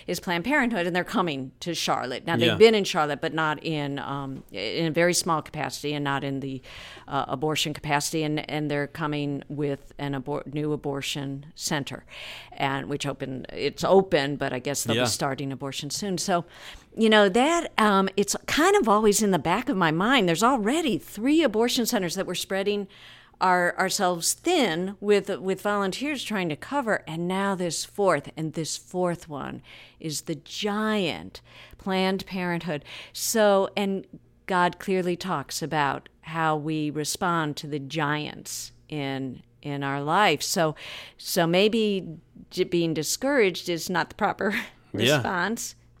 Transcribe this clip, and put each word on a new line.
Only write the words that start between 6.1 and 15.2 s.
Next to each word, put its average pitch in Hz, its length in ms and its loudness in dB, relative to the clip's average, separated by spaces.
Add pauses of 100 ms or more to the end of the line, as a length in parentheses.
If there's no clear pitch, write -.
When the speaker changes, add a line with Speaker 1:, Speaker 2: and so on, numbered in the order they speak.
Speaker 1:
in 139 160 -4
the, 135 220 -8 (460)
uh, 143 200 -2
abortion 151 460 -2
capacity, 151 500 -2
and, 151 260 -2
and 151 200 -2
they're 143 180 -2
coming 147 600 -4
with 143 500 -6
an 143 160 -4
abor-, 143 400 -6
new 151 200 -2
abortion 139 720 -6 (100)
center, - 480 -4 (480)
and 135 380 -2
which 139 160 -4
open, 135 480 -6
it's 123 300 -4
open, 160 520 4
but 135 180 -2
I 127 60 -4
guess 139 240 -4
they'll 113 140 0
Speaker 2:
Yeah. 120 60 2
Speaker 1:
be 123 60 2
starting 139 420 -2